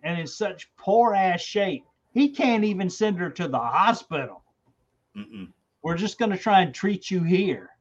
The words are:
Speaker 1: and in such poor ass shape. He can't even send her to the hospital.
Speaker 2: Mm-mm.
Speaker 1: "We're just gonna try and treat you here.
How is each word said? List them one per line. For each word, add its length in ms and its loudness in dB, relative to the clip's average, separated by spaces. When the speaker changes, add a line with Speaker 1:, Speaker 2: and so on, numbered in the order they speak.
Speaker 1:
and 160 -4
in 100 -6
such 500 -8
poor 360 4
ass 280 2
shape. 420 -2
He 160 4
can't 340 2
even 260 0
send 300 -2
her 120 -4
to 180 -6
the 100 -2
hospital. 840 -2
Speaker 2:
Mm-mm. 340 -14
Speaker 1:
"We're 140 -2
just 220 -4
gonna 180 0
try 240 4
and 120 -2
treat 380 -4
you 120 0
here. 460 0